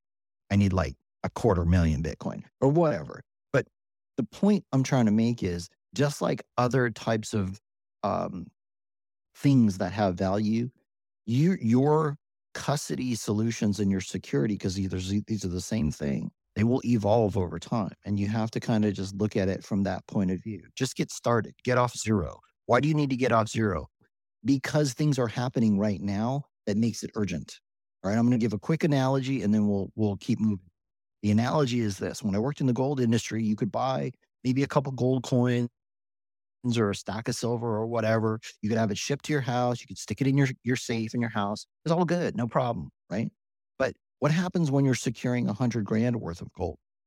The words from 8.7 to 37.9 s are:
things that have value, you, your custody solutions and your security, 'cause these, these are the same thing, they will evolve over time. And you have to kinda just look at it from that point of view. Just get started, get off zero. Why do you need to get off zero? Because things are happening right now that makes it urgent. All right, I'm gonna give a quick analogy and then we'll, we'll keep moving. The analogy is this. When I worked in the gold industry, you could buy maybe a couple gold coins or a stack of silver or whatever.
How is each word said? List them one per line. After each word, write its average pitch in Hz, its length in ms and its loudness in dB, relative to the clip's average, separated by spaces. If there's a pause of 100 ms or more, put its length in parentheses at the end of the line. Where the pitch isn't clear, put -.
things 117 420 4
that 90 140 -2
have 101 220 2
value, 107 560 0 (560)
you, 147 340 2
your 143 560 4 (360)
custody 135 640 -4
solutions 107 640 -2
and 98 100 2
your 95 100 0
security, 107 560 -4
'cause 92 200 -4
these, 95 500 -2
these 101 180 -4
are 95 40 -4
the 90 120 -4
same 98 300 -2
thing, - 400 -4 (240)
they 101 80 0
will 120 220 4
evolve 107 520 2
over 87 220 -2
time. 104 320 -4 (140)
And 101 160 -2
you 101 80 0
have 110 240 -2
to 117 80 -6
kinda 107 320 2
just 98 240 -8
look 107 200 -2
at 98 120 2
it - 160 -4
from 101 180 -2
that 92 240 -4
point 95 240 -2
of 90 100 -4
view. 104 220 -10 (140)
Just - 180 -4
get 156 160 -4
started, - 440 -2 (100)
get 123 140 2
off 123 180 0
zero. 101 420 -2 (280)
Why 120 120 4
do 139 80 2
you 156 80 2
need 147 160 2
to 131 60 0
get 120 160 0
off 110 160 2
zero? 92 400 -2 (560)
Because 139 480 2
things 147 260 2
are 123 80 2
happening 113 540 2
right 104 200 0
now 110 440 -2 (220)
that 101 100 0
makes 113 260 0
it - 140 -10
urgent. 90 420 -4 (460)
All 95 60 0
right, 107 60 2
I'm 117 100 4
gonna 123 120 4
give 110 140 0
a 104 60 -4
quick 160 260 0
analogy 135 580 0
and 104 100 2
then 107 140 4
we'll, 98 300 0
we'll 104 220 0
keep 110 200 -2
moving. 104 320 -2 (520)
The 104 100 2
analogy 123 480 2
is 101 180 -2
this. - 240 -6
When 98 140 0
I - 20 2
worked 135 220 -2
in 135 80 2
the 123 40 4
gold 131 280 0
industry, 113 420 0
you 107 140 0
could 110 160 -2
buy 131 400 -2 (320)
maybe 127 180 2
a 135 60 0
couple 139 240 0
gold 127 320 0
coins 120 460 2 (1080)
or 107 140 4
a 98 40 -2
stack 101 340 -6
of 120 60 -2
silver 120 320 -4
or 110 200 -2
whatever. 110 540 0 (220)